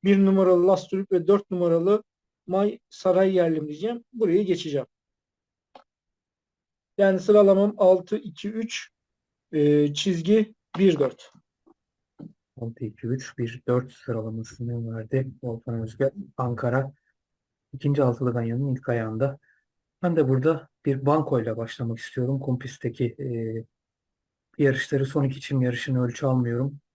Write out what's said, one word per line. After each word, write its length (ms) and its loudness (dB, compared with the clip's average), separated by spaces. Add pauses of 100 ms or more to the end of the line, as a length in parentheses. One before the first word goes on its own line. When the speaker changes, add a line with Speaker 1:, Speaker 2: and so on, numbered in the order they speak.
Speaker 1:
Bir 220 6
numaralı 420 4
Last 220 2
Tulip 220 -4
ve 160 0
dört 240 2
numaralı 520 2 (440)
May 320 -2 (100)
Saray 460 2
Yerlim 320 2
diyeceğim. 360 -8 (100)
Buraya 300 2
geçeceğim. 440 -2 (2000)
Yani 220 4
sıralamam 580 6
altı, 400 4
iki, 320 -10
üç, 400 -8 (600)
e, 420 2
çizgi 640 0 (220)
bir 220 4
dört. 320 -2 (1300)
Speaker 2:
Altı, 240 -10
iki, 220 -12
üç, 300 -8
bir, 300 -8
dört 240 0
sıralamasını 1040 -8
verdi 320 -4 (160)
Volkan 380 -8
Özger. 300 -4 (260)
Ankara 560 -2 (800)
ikinci 300 0
altılı 300 0
Ganyan'ın 420 -2
ilk 140 -8
ayağında. 500 -2 (640)
Ben 120 0
de 140 2
burada 400 0 (160)
bir 200 -2
bankoyla 520 0
başlamak 420 -8
istiyorum. 400 -4
Kum 200 -4
pistteki, 460 -6
e, 220 -8 (1400)
yarışları, 420 0
son 180 -2
iki 180 -4
çim 200 -2
yarışını 420 -2
ölçü 220 -4
almıyorum. 540 -2 (160)